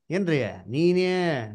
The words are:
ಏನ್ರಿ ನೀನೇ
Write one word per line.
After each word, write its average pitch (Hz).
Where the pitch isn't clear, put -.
ಏನ್ರಿ 170
ನೀನೇ 175